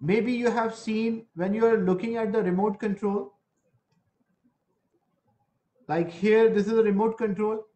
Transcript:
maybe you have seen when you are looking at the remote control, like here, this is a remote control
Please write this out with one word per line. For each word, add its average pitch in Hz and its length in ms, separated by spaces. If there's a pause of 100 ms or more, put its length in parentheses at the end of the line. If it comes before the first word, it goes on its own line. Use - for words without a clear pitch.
maybe 214 300
you 240 180
have 226 240
seen 226 500 (100)
when 185 200
you 226 100
are 226 140
looking 185 400
at 214 140
the 220 100
remote 190 360
control, 202 540 (2500)
like 170 220
here, 214 380
this 196 180
is 220 60
a 226 100
remote 214 360
control 214 460 (120)